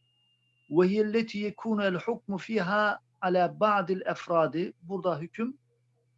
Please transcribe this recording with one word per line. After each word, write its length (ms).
Ve 180
hiyelleti 500
yekunu 460
el 120
hukmu 420
fiha 640
ala 380
ba'dil 420
efradi. 800
Burada 380
hüküm 380